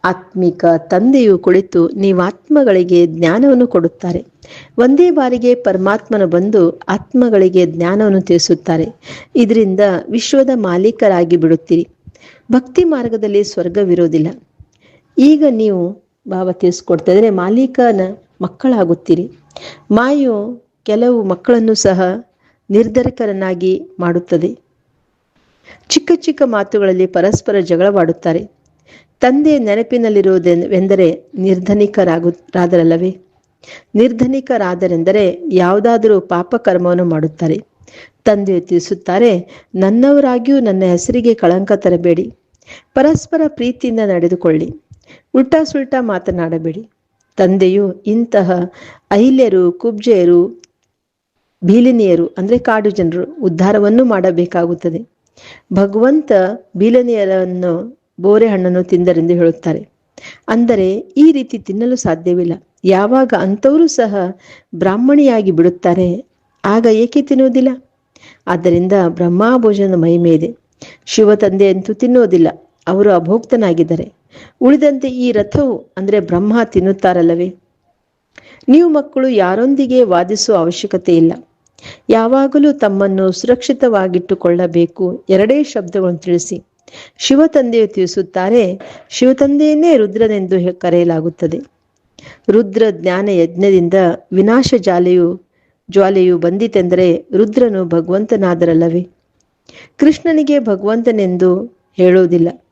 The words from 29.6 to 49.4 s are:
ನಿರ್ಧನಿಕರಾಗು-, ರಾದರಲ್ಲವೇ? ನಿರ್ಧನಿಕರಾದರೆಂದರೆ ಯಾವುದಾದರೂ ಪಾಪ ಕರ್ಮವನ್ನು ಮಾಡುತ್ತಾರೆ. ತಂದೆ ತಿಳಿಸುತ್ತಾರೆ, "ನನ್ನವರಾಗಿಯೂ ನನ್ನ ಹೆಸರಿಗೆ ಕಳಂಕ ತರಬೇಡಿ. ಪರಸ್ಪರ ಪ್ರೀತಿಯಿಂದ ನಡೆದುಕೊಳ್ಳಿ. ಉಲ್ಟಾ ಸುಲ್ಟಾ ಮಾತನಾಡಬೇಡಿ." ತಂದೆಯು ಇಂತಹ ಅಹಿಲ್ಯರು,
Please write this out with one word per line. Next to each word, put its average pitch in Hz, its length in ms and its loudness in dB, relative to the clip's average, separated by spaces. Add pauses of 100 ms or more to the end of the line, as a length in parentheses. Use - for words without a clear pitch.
ನಿರ್ಧನಿಕರಾಗು-, 185 1160 -2
ರಾದರಲ್ಲವೇ? 175 640 0 (800)
ನಿರ್ಧನಿಕರಾದರೆಂದರೆ 208 1400 0 (120)
ಯಾವುದಾದರೂ 208 720 2
ಪಾಪ 180 340 -6
ಕರ್ಮವನ್ನು 180 500 0
ಮಾಡುತ್ತಾರೆ. 160 600 -4 (600)
ತಂದೆ 196 340 0
ತಿಳಿಸುತ್ತಾರೆ, 180 1040 -2 (120)
"ನನ್ನವರಾಗಿಯೂ 247 840 2
ನನ್ನ 190 240 0
ಹೆಸರಿಗೆ 226 500 0
ಕಳಂಕ 190 380 0
ತರಬೇಡಿ. 180 640 -2 (600)
ಪರಸ್ಪರ 311 520 0
ಪ್ರೀತಿಯಿಂದ 247 520 -4
ನಡೆದುಕೊಳ್ಳಿ. 175 680 -2 (640)
ಉಲ್ಟಾ 269 300 2
ಸುಲ್ಟಾ 269 380 -4
ಮಾತನಾಡಬೇಡಿ." 180 880 -6 (480)
ತಂದೆಯು 190 540 2
ಇಂತಹ 214 600 -2 (600)
ಅಹಿಲ್ಯರು, 202 600 2